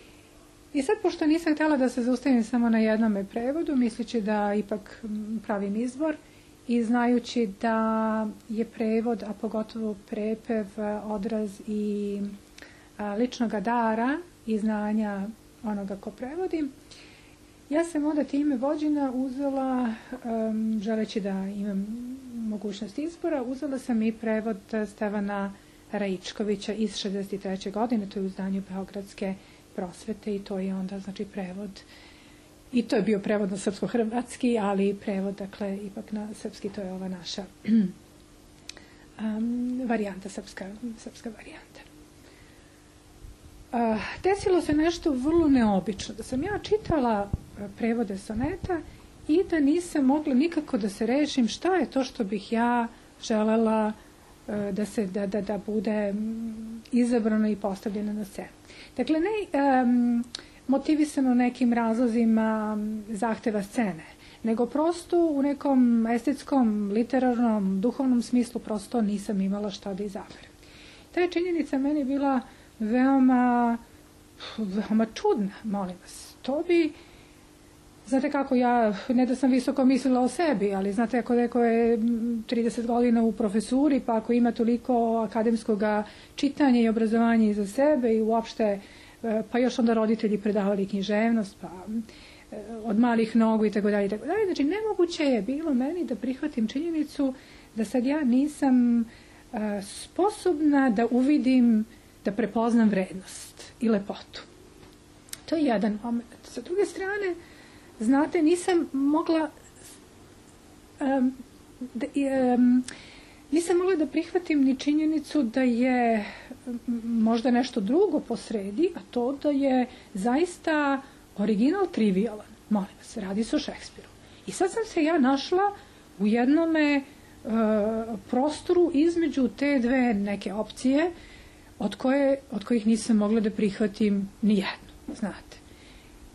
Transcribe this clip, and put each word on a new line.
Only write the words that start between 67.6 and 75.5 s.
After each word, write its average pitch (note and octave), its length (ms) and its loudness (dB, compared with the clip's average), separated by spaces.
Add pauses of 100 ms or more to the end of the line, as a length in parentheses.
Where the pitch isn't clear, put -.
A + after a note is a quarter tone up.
duhovnom B3 400 2
smislu A#3 400 0
prosto G#3+ 400 -4
nisam G3+ 400 -2
imala G3+ 300 -2
šta G3 220 -10
da G3 100 -6
izaberem. - 480 -12 (600)
Ta E4+ 100 0
je F4 100 2
činjenica E4+ 460 0
meni C#4+ 260 0
bila C4+ 380 0 (400)
veoma, B3 960 4 (800)
veoma G#3+ 560 0
čudna, B3 400 0 (100)